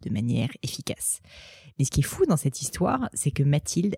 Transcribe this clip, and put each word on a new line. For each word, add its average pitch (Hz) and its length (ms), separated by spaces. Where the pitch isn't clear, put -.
de - 60
manière 117 380
efficace. - 560
Mais 143 60
ce 131 80
qui - 80
est 139 40
fou - 220
dans 190 120
cette - 240
histoire, - 520
c'est - 180
que 143 120
Mathilde 160 540